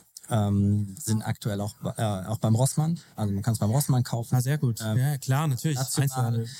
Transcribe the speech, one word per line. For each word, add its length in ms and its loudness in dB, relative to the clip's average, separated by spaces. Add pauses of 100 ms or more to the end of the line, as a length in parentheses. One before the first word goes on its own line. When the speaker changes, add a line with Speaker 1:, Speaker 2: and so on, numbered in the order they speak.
(300)
Speaker 1:
ähm, 680 2
sind 240 -2
aktuell 380 -4
auch, 160 -6 (220)
äh, 40 -4 (260)
auch 100 -4
beim 180 4
Rossmann. 420 2 (180)
Also 180 0
man 100 -2
kann's 160 0
beim 120 2
Rossmann 320 2
kaufen. 320 -2
Speaker 2:
Ah, 60 2
sehr 160 0
gut. 240 -2
Speaker 1:
Ähm, 160 0
Speaker 2:
Ja, 200 0
klar, 300 0
natürlich. 300 0
Speaker 1:
national 260 0
Speaker 2:
Einzelhandel. 440 0 (120)